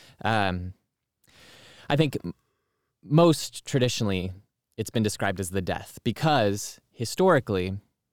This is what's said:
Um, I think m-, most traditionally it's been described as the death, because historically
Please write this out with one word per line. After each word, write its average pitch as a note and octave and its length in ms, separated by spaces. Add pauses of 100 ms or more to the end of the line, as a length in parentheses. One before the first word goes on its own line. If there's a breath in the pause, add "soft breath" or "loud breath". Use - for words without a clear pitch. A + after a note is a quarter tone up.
(240 soft breath)
Um, F#2 500 (1160 loud breath)
I D3 80
think D3+ 260
m-, F2 100 (720)
most D3+ 600
traditionally G2+ 680 (460)
it's G#2+ 120
been A2+ 140
described G2+ 360
as F2+ 100
the F#2+ 120
death, - 420
because A2+ 760 (120)
historically A2+ 800 (400)